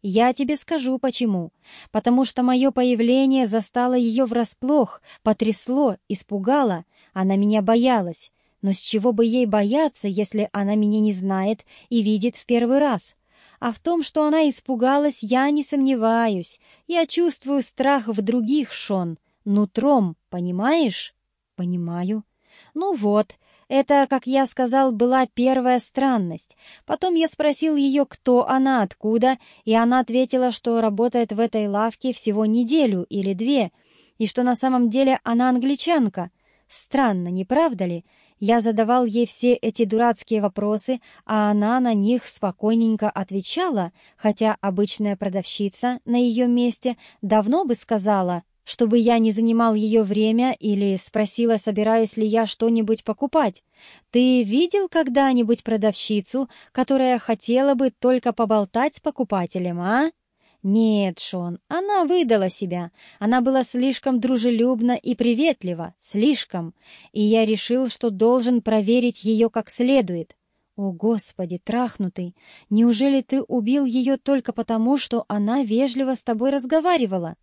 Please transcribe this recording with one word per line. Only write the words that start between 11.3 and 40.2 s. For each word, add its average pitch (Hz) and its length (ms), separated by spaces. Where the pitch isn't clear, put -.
и 233 120
видит 214 340
в - 100
первый 240 320
раз? 269 380
А 233 120
в - 80
том, 339 240
что 302 200
она 302 240
испугалась, 269 720
я 254 300
не 294 140
сомневаюсь. 233 960
Я 330 200
чувствую 285 560
страх 262 440
в 214 160
других, 233 500
Шон. 175 460
Нутром, 208 720
понимаешь? 190 840
Понимаю. 180 680
Ну 370 200
вот, 208 400
это, 269 400
как 262 180
я 269 200
сказал, 262 460
была 247 340
первая 254 540
странность. 214 760
Потом 359 280
я 320 140
спросил 302 480
её, 277 300
кто - 420
она, 262 340
откуда, 226 560
и 220 100
она 240 260
ответила, 254 520
что 233 280
работает 226 520
в 208 80
этой 220 280
лавке 220 440
всего 214 340
неделю 226 600
или 196 260
две, 226 380
и 220 80
что 247 160
на 247 120
самом 247 340
деле 262 360
она 240 240
англичанка. 254 840
Странно, 202 600
не 185 160
правда 247 420
ли? 170 180
Я 226 200
задавал 226 440
ей 233 220
все 247 280
эти 226 300
дурацкие 220 560